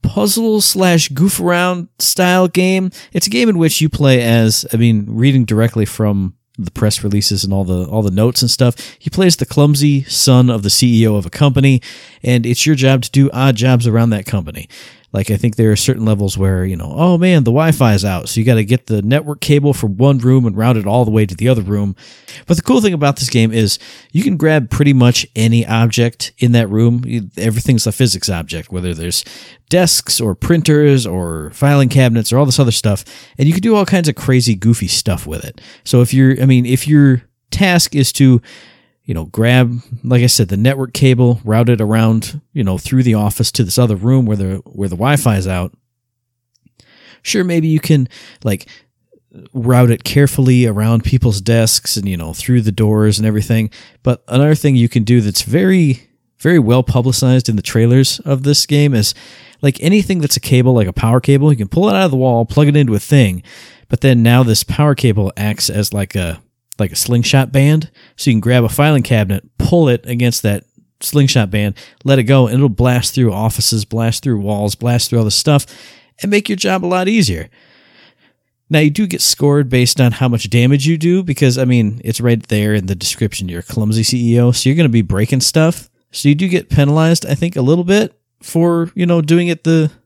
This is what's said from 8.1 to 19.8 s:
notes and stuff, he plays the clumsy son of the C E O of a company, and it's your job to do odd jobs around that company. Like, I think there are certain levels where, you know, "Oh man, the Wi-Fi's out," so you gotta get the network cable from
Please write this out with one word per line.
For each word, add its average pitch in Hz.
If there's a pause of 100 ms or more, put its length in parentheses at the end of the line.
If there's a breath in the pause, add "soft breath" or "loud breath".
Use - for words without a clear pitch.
notes 110
and 117
stuff, -
he -
plays 180
the -
clumsy 143
son 127
of 113
the 101
C 117
E 113
O 107
of 98
a -
company, 135 (400 loud breath)
and 123
it's 120
your 156
job 131
to -
do 139
odd 131
jobs 117
around 117
that 101
company. 80 (440 loud breath)
Like, 98
I 101
think 113
there 110
are 104
certain 113
levels 101
where, 95
you 95
know, 82
"Oh 175
man, 170
the 117
Wi-Fi's 127
out," 92
so -
you 113
gotta 113
get 113
the 107
network 143
cable 143
from 101